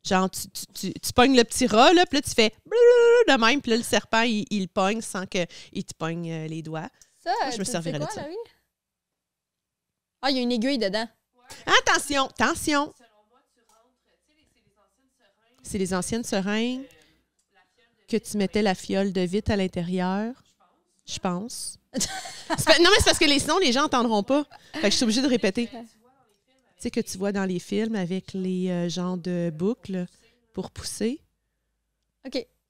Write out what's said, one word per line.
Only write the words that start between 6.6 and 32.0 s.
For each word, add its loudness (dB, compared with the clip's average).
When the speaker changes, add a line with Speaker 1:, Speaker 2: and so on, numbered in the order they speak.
Speaker 1:
doigts. -10
Speaker 2:
Ça, -4
Speaker 1:
Moi, -2
je -6
me -8
Speaker 2:
tu -4
sais -6
Speaker 1:
servirais -6
de -4
Speaker 2:
quoi, -10
Speaker 1:
ça. -10
Speaker 2:
Laurie ? -12
Ah, 0
il 0
y 0
a 0
une 0
aiguille 0
dedans. -2
Speaker 1:
Attention, 0
attention. -2
C'est -8
les -2
anciennes -4
seringues -2
que -2
tu -6
mettais 0
la 2
fiole -2
de 0
vitre -2
à 2
l'intérieur, -2
je -10
pense. -6
Speaker 2:
<laughs> -
Speaker 1:
C'est -6
pas, 6
non, 6
mais 6
c'est 2
parce 4
que 4
les, 4
sinon, 0
les 4
gens 2
entendront 0
pas. 0
Fait -6
que 2
je 0
suis 0
obligée 2
de 0
répéter. 0
Tu -16
sais -6
que -2
tu -6
vois -2
dans -2
les -2
films -4
avec -4
les, -2
euh, -2
genres -4
de -4
boucles -4
pour -8
pousser. -6